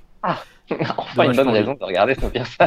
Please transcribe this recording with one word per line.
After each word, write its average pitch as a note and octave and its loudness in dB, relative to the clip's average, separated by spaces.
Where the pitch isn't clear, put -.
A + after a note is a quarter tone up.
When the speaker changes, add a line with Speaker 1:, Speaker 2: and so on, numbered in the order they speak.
Speaker 1:
Ah, F3+ -2
<laughs> - -10
enfin - -2
Speaker 2:
Dommage - 4
Speaker 1:
une B2 0
bonne C3+ 4
Speaker 2:
pour B2 2
lui. G#2+ 4
Speaker 1:
raison A2+ -2
de C3+ -10
regarder G2 2
Snowpiercer. - -4